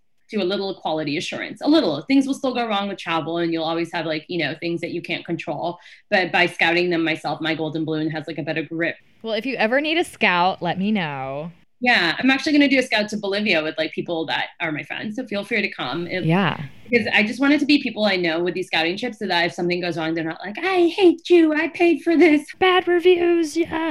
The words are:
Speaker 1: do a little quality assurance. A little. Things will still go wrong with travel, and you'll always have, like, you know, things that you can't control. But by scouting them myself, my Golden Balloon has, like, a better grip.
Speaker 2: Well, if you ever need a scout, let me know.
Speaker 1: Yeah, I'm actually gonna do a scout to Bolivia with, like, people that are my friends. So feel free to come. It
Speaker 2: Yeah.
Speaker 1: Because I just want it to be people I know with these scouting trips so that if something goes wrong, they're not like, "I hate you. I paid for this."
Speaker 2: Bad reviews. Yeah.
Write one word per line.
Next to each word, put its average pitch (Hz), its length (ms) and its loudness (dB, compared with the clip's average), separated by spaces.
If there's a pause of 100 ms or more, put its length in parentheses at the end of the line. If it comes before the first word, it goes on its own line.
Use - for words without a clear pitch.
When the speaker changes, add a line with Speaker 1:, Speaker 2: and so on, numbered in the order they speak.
(300)
Speaker 1:
do 214 120 -4
a - 40 -2
little 196 300 -2
quality 156 420 -4
assurance. 113 440 -8
A - 60 -2
little. 214 360 2
Things 269 220 4
will 269 80 -4
still 262 200 -4
go 240 120 -2
wrong 202 220 -4
with 196 100 -8
travel, 165 420 -4
and 170 120 0
you'll 165 140 -4
always 165 260 -4
have, 165 140 -6
like, 156 240 -4
you 180 80 -4
know, 151 240 -2
things 170 200 -4
that 165 100 -6
you 170 100 -6
can't - 240 -8
control. 170 520 -6 (320)
But 185 220 2
by 180 140 4
scouting 175 440 2
them 165 140 0
myself, 156 380 -4
my 160 120 0
Golden 160 320 -4
Balloon 156 260 -2
has, 156 160 -8
like, 160 100 -10
a 156 60 -6
better 160 200 -4
grip. 165 320 -4 (280)
Speaker 2:
Well, 220 100 -4
if 214 120 -4
you 262 120 -4
ever 220 240 2
need 311 160 0
a 349 80 2
scout, 180 560 2
let 175 180 -2
me 202 120 0
know. 147 600 -4 (320)
Speaker 1:
Yeah, 190 360 2
I'm - 100 2
actually 285 240 0
gonna 285 160 6
do 269 80 4
a 254 60 2
scout 214 260 -2
to 208 80 -6
Bolivia 196 460 0
with, 156 120 -4
like, 160 160 -4
people 165 360 -4
that 123 220 -4 (100)
are 165 120 -4
my 151 120 -6
friends. 214 320 -8
So 262 100 -8
feel 202 180 -6
free 208 200 -2
to 196 60 -2
come. 160 360 -6
It 180 200 -6
Speaker 2:
Yeah. 170 400 0 (220)
Speaker 1:
Because 233 240 0
I 214 120 2
just 240 160 -4
want 277 140 4
it 302 60 4
to 294 60 0
be 285 160 4
people 214 240 -4
I 190 120 2
know 170 260 0
with 180 100 -2
these 185 140 -6
scouting 170 300 0
trips 240 200 -8
so 214 80 -8
that 175 220 0
if 170 60 -4
something 175 280 -2
goes 170 160 -4
wrong, 160 160 -2
they're 165 100 -4
not 160 220 -6
like, 208 140 -10
"I 349 300 2
hate 349 380 4
you. 320 280 6
I 320 140 0
paid 339 340 2
for 339 120 2
this." 302 300 6 (140)
Speaker 2:
Bad 370 280 4
reviews. 349 680 4
Yeah. 330 340 -2